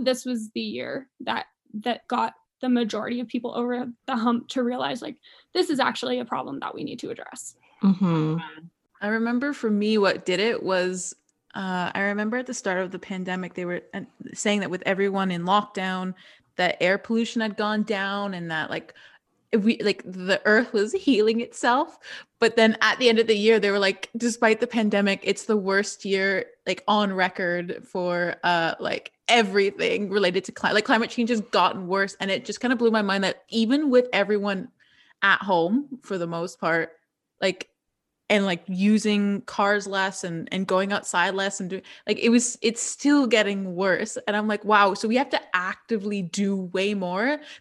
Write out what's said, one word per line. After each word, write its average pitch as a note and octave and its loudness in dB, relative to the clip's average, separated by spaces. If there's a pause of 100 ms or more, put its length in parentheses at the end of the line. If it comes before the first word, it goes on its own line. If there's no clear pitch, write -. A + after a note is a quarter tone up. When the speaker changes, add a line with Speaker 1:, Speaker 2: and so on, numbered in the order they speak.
Speaker 1:
this B3+ 0
was A3+ -4
the A#3 -8
year G#3 -8 (120)
that, - -6 (340)
that - -4
got A3+ -2 (260)
the B3+ -4
majority A#3 -2
of B3 -8
people A#3+ -6
over A#3+ -4 (160)
the C4 -4
hump A#3+ 0
to C4 -2
realize, B3 -4
like, B3 -10 (360)
this F4 2
is C4+ 0
actually B3 -2
a A#3+ -6
problem C3+ -6
that - -8
we - -10
need - -10
to C#3+ -8
address. - -14 (260)
Speaker 2:
Mm-hmm. E3 2 (640)
Speaker 3:
I G3+ -4
remember A#3+ -2
for A#3+ -2
me, G#3+ 2
what F#3+ 2
did F3+ 0
it A3+ 0
was, F#3 -2 (400)
uh, F#3 -4
I F#3+ -2
remember G#3 -2
at B3+ -6
the B3+ -8
start F#3 -2
of F#3 -4
the F#3+ -10
pandemic, F#3 -8
they F3+ -6
were, F3 -6 (100)
uh, G3 -10 (300)
saying G#3 0
that F3+ -4
with F#3 -6
everyone G3 0
in F3 -4
lockdown, F#3 0 (420)
that F3+ 2
air F3+ 4
pollution A3+ -2
had G#3+ -4
gone G#3+ 0
down G3+ -4
and E3+ -8
that, D#3 -4
like, - -10 (580)
if A3 4
we, A3 2
like, G3+ 0
the F#3 -2
earth A3+ 4
was G#3+ 0
healing A3+ 2
itself. C4 -2 (420)
But A3+ 2
then A3 6
at G#3+ 4
the B3+ 6
end A3 4
of A3+ 4
the A3 4
year, G#3+ 6
they G3+ 2
were G3+ 2
like, G3 0
"Despite A3+ 2
the B3 0
pandemic, G3+ 2
it's G3 -2
the A3 2
worst G3 -2
year, F#3+ 0 (200)
like, F#3 -4
on G#3 2
record F#3 -2
for, F3 -2
uh, E3+ 2
like, - -6 (160)
everything G3 2
related F#3+ 0
to - -12
cli-, - -2
like, G#3 2
climate A3+ 2
change A#3 -2
has A3+ 0
gotten F#3 0
worse." G3 -2
And G3 -2
it E3+ -2
just - -10
kinda B3 0
blew A#3 2
my G#3+ 2
mind G3 0
that - -4
even C4 2
with B3 6
everyone G3 0 (540)
at G3 4
home, G3+ 0
for G3 -6
the E3+ -4
most E3+ -6
part, E3 0 (480)
like, F#3+ -2 (640)
and, G3 4
like, F3+ -2
using G3+ 2
cars G3+ 0
less F#3+ -2
and, E3+ -6
and F#3+ -2
going F#3+ 0
outside F#3 0
less G3 -4
and F#3 -6
doing, F#3 -10 (240)
like, G#3+ 0
it A#3 2
was, A#3 4
it's A3+ 0
still C#4+ 4
getting G3+ 0
worse. F#3+ 0 (100)
And G#3 0
I'm G#3+ 0
like, G#3 -2
"Wow, G3+ 6
so G#3+ -4
we A3 2
have C4 0
to D4+ 0 (120)
actively G3 -4
do G3 -2
way F#3+ -2
more G3 -2 (220)